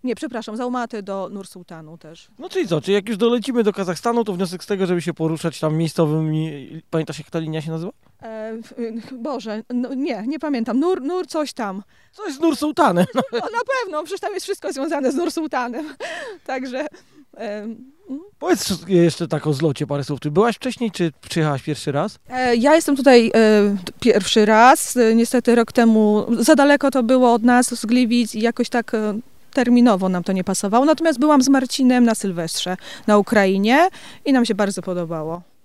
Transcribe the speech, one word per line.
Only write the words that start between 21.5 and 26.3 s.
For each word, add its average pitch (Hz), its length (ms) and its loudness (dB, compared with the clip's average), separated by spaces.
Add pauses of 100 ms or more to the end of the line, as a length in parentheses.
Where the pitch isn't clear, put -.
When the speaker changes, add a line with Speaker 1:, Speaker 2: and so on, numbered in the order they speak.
Speaker 2:
pierwszy 151 280 -6
raz? 156 280 -4 (100)
Speaker 1:
E, 254 260 0
ja 277 200 6
jestem 302 200 2
tutaj, 247 320 8
e, - 40 0 (540)
t-, - 140 -14
pierwszy 214 460 2
raz. 226 520 6
E, 226 180 4
niestety 233 400 2
rok 233 160 2
temu 220 540 4 (140)